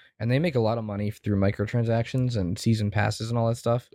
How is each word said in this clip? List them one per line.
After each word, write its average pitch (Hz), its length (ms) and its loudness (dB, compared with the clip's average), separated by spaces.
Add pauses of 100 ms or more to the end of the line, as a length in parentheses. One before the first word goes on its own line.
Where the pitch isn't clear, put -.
(200)
and 117 120 -2
they 135 80 2
make 160 160 0
a 120 60 2
lot 113 160 2
of 113 80 -6
money 104 260 -4
through - 260 -2
microtransactions 113 1000 0
and 92 200 -2
season 107 340 2
passes 110 380 0
and 120 80 -2
all 117 120 2
that 117 80 0
stuff. 117 380 0